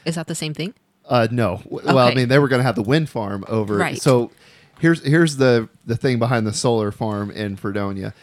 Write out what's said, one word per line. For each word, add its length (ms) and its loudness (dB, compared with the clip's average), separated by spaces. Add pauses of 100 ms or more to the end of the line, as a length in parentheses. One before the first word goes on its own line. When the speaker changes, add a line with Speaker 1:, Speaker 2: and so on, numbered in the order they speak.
Speaker 1:
Is 100 -4
that 120 -8
the 80 -8
same 180 -6
thing? 200 -8 (340)
Speaker 2:
Uh, 240 2
no. 340 -2
W-, 200 -12
well, 120 4
I 100 6
Speaker 1:
Okay. 80 2
Speaker 2:
mean, 140 0
they 100 4
were 80 2
gonna 160 2
have 120 0
the 80 -2
wind 260 0
farm 380 -6
over. 300 -2
Speaker 1:
Right. 240 -2
Speaker 2:
So 300 2 (480)
here's, 240 2
here's 340 2
the, 300 4 (180)
the 120 -2
thing 220 0
behind 280 0
the 60 -2
solar 380 0
farm 400 -6
in 240 -6
Fredonia. 680 -6